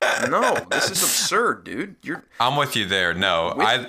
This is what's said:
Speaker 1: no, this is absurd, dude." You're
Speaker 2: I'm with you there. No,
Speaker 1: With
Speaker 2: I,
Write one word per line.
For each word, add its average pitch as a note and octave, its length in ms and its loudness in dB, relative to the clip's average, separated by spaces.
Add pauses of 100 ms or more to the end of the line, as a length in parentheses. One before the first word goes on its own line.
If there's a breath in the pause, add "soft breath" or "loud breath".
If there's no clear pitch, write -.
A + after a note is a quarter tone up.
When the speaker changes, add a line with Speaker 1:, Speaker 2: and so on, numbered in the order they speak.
(300)
Speaker 1:
no, G#3 260 2 (160)
this A#2+ 200 0
is F3+ 120 -2
absurd, F3 640 0
dude." D3 380 -8
You're F3 200 -10 (160)
Speaker 2:
I'm B2+ 160 2
with C#3 220 0
you G#2+ 80 0
there. F#2 280 2
No, E2+ 440 2
Speaker 1:
With G#2+ 100 2
Speaker 2:
I, A#2+ 220 0